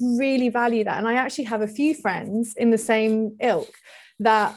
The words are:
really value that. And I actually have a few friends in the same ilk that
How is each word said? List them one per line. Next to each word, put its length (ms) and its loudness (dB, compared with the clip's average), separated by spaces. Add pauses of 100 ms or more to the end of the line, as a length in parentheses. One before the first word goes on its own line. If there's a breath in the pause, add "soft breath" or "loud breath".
(180)
really 320 2
value 340 0
that. 140 -4
And 100 -2
I 60 0
actually 300 -2
have 180 -4
a 40 0
few 280 0
friends 640 -4
in 120 2
the 80 4
same 640 0
ilk 300 0 (500 loud breath)
that 360 2